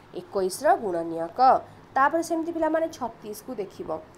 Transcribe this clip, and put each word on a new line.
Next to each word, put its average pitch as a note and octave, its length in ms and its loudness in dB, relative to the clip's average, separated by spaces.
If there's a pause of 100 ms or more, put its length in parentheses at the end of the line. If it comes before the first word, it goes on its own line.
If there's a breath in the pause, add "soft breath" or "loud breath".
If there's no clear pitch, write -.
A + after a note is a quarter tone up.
(160 loud breath)
ଏକୋଇଶର F#3+ 600 0
ଗୁଣନୀୟକ। E3+ 840 2 (340 loud breath)
ତାପରେ D4 280 4
ସେମିତି E4 280 -4
ପିଲାମାନେ D#4+ 360 0
ଛତିଶକୁ A#3 680 -10
ଦେଖିବ। F3+ 440 -8 (180)